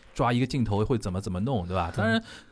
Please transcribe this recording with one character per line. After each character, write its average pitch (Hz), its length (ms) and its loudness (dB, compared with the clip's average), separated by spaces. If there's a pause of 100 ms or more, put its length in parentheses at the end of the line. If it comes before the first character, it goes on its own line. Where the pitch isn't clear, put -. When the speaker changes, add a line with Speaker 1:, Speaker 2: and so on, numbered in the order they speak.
(140)
Speaker 1:
抓 123 180 2
一 123 80 4
个 131 80 2
镜 131 160 0
头 104 220 2
会 123 120 2
怎 104 140 -4
么， 92 80 -2
怎 98 100 -6
么 90 120 -2
弄， 107 260 -2
对 90 80 -4
吧？ 85 160 0
Speaker 2:
对。 - 60 -6
Speaker 1:
当 202 100 2
然， 226 160 2 (280)